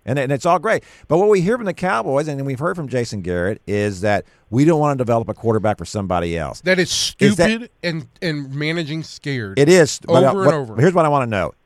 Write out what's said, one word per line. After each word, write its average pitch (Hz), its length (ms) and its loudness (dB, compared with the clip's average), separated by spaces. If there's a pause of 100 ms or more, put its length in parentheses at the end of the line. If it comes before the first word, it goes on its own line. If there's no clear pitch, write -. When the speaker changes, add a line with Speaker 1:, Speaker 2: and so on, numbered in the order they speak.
Speaker 1:
And, 131 120 -2
and 135 120 -2
it's 143 140 -4
all 175 140 2
great. 196 260 -2 (240)
But 151 80 2
what 202 140 4
we 196 100 4
hear 208 160 0
from 240 80 -6
the 185 80 -4
Cowboys, 180 560 -2
and 139 160 -6
we've 135 140 -6
heard 180 180 -4
from 147 120 -8
Jason 113 340 -4
Garrett, 87 440 -4
is 104 360 -2
that 101 240 0 (240)
we 131 160 2
don't 165 120 4
wanna 147 200 0
develop 117 320 -2
a - 40 -6
quarterback 107 440 -2
for 82 80 -10
somebody 87 500 -4
else. 73 240 -8
Speaker 2:
That 180 180 0
is - 420 -2
Speaker 1:
Is 202 160 4
that 170 120 4
Speaker 2:
stupid 226 220 -4 (120)
and, 160 240 -6 (140)
and 147 340 -6
managing 156 480 -4
scared. 117 560 -6
Speaker 1:
It 143 120 6
is. 175 340 6
But, 131 200 4
uh, 135 80 4
Speaker 2:
Over 196 100 0
and 190 40 4
Speaker 1:
what, 165 80 4
Speaker 2:
over. 117 220 -6
Speaker 1:
here's 160 160 4
what 170 140 4
I - 20 4
wanna 139 200 2
know. 95 260 -2 (120)